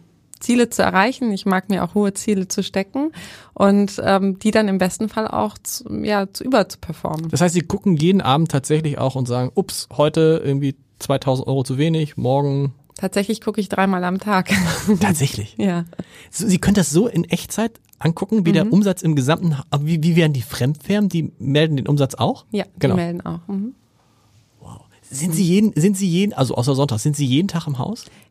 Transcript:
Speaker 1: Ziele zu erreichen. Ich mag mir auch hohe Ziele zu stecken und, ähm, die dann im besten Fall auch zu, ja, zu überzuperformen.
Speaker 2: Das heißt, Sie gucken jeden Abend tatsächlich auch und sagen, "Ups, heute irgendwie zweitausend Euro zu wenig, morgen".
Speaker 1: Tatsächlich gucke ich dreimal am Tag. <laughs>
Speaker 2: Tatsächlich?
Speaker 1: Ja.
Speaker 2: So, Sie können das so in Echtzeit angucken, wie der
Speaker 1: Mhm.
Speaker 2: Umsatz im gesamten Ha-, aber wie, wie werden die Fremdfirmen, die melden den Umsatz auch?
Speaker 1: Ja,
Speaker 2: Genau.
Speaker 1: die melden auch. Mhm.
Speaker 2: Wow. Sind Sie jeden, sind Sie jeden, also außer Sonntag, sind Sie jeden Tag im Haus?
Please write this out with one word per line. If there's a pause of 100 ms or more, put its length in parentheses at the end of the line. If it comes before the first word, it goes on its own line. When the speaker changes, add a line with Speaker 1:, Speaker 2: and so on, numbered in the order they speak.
(380)
Speaker 1:
Ziele
zu
erreichen.
Ich
mag
mir
auch
hohe
Ziele
zu
stecken (420)
und,
ähm,
die
dann
im
besten
Fall
auch
zu, (140)
ja,
zu
überzuperformen.
Speaker 2:
Das
heißt,
Sie
gucken
jeden
Abend
tatsächlich
auch
und
sagen,
"Ups,
heute
irgendwie (220)
zweitausend
Euro
zu
wenig,
morgen". (220)
Speaker 1:
Tatsächlich
gucke
ich
dreimal
am
Tag. (240)
<laughs>
Speaker 2:
Tatsächlich?
Speaker 1:
Ja. (440)
Speaker 2:
So,
Sie
können
das
so
in
Echtzeit (180)
angucken,
wie
der
Speaker 1:
Mhm.
Speaker 2:
Umsatz
im
gesamten
Ha-,
aber
wie,
wie
werden
die
Fremdfirmen,
die
melden
den
Umsatz
auch?
Speaker 1:
Ja, (120)
Speaker 2:
Genau.
Speaker 1:
die
melden
auch.
Mhm. (880)
Speaker 2:
Wow. (280)
Sind
Sie
jeden,
sind
Sie
jeden,
also
außer
Sonntag,
sind
Sie
jeden
Tag
im
Haus? (260)